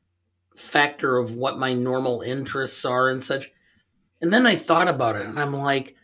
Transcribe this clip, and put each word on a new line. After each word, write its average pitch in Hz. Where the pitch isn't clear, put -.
factor 139
of 113
what 127
my 131
normal 127
interests 131
are 127
and 131
such. 139
And 170
then 247
I 208
thought 170
about 127
it, 98
and 107
I'm 139
like, 139